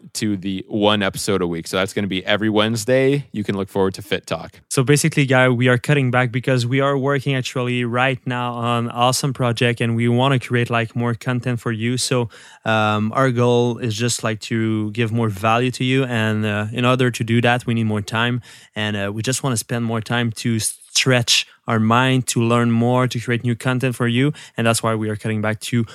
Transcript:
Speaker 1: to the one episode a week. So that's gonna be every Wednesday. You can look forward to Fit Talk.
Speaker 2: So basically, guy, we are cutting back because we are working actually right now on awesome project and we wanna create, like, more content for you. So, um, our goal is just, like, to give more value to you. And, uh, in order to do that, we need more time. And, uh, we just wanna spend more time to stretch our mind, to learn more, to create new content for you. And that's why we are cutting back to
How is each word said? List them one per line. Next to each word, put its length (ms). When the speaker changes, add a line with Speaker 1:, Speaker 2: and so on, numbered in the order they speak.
Speaker 1:
to 240
the 280
one 360
episode 400
a 40
week. 200
So 100
that's 160
gonna 140
be 180
every 240
Wednesday. 840
You 120
can 100
look 140
forward 260
to 80
Fit 240
Talk. 440
Speaker 2:
So 120
basically, 440
guy, 240
we 180
are 80
cutting 340
back 220
because 320
we 160
are 160
working 380
actually 500
right 420
now 280
on 340
awesome 460
project 480
and 120
we 140
wanna 300
create, 320
like, 260
more 180
content 460
for 100
you. 280
So, 320
um, 500
our 160
goal 480
is 180
just, 260
like, 180
to 520
give 180
more 180
value 440
to 100
you. 220
And, 400
uh, 280
in 120
order 260
to 140
do 160
that, 260
we 80
need 100
more 180
time. 380
And, 200
uh, 160
we 100
just 200
wanna 140
spend 280
more 160
time 320
to 280
stretch 840
our 140
mind, 480
to 140
learn 280
more, 380
to 100
create 240
new 140
content 400
for 100
you. 260
And 100
that's 160
why 120
we 140
are 80
cutting 240
back 200
to 340